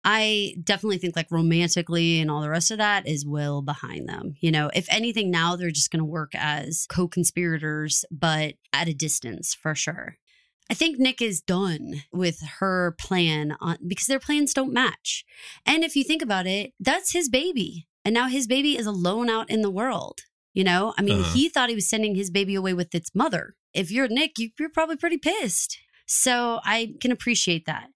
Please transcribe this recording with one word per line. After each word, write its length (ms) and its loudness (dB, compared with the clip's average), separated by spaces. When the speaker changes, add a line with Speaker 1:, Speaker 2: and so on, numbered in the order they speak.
Speaker 1:
I 580 2
definitely 360 0
think, 160 -2
like, 160 -2
romantically 880 4
and 100 0
all 100 -2
the 100 -4
rest 200 2
of 80 -6
that 280 2
is 180 -2
Will 380 -2
behind 460 -6
them. 320 -8
You 100 2
know, 240 2
if 160 0
anything, 400 -2
now 260 0
they're 140 -4
just 200 -2
gonna 140 -2
work 300 -8
as 540 -4
co-conspirators, 1200 -2
but 440 0
at 160 0
a 60 0
distance 600 -4
for 200 -4
sure. 420 -6
I 60 -4
think 240 0
Nick 240 2
is 180 0
done 640 -2
with 280 0
her 400 0
plan 640 0
on, 260 -2
because 200 -4
their 140 2
plans 340 0
don't 180 0
match. 520 -2
And 180 4
if 120 -2
you 80 2
think 180 0
about 240 0
it, 340 -2
that's 320 0
his 160 2
baby. 580 -2
And 100 2
now 140 2
his 180 0
baby 320 2
is 80 -4
alone 440 0
out 200 -2
in 120 2
the 80 2
world. 500 -4
You 100 4
know, 340 2
I 40 2
mean, 180 4
Speaker 2:
Uh-huh. 140 2
Speaker 1:
he 140 6
thought 200 2
he 80 -2
was 120 -2
sending 280 0
his 140 -2
baby 260 2
away 180 0
with 200 -2
its 200 -4
mother. 400 0
If 200 -2
you're 160 2
Nick, 300 0
you, 200 -4
you're 100 -4
probably 280 0
pretty 220 -2
pissed. 600 -2
So 580 2
I 360 0
can 120 2
appreciate 540 0
that. 300 -8